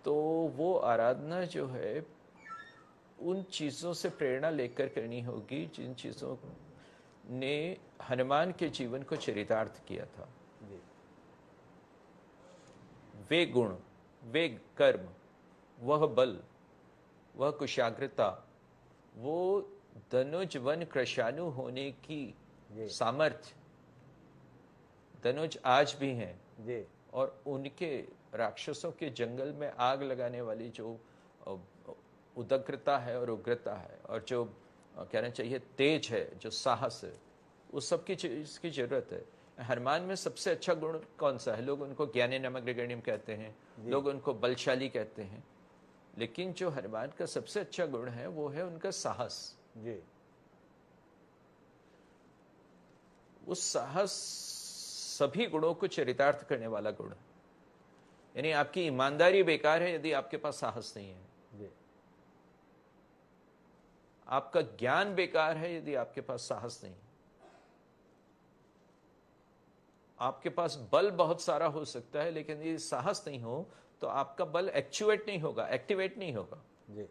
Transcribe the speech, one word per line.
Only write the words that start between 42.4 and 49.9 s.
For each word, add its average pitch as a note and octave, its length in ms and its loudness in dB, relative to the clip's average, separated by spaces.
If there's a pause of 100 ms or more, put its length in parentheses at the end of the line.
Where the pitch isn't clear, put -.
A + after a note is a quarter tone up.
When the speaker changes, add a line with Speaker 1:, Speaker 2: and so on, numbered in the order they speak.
Speaker 1:
गण्यम A#2+ 280 -4
कहते A2 320 -4
हैं, G#2+ 240 -10 (220)
Speaker 2:
जी। A2+ 120 -4
Speaker 1:
लोग C#3 140 2
उनको C#3 280 0
बलशाली B2+ 560 2
कहते A2 320 -4
हैं, G#2 220 -12 (720)
लेकिन F3+ 360 -4
जो F#3 160 0
हनुमान A2+ 380 -4
का E3 180 -6
सबसे D#3+ 340 -4
अच्छा F3+ 260 -2
गुण B2 240 -4
है, A#2+ 180 -8
वो D3+ 200 -4
है D3+ 180 -4
उनका F3 260 -4
साहस। - 680 -4 (200)
Speaker 2:
जी। G#2+ 260 -8 (3500)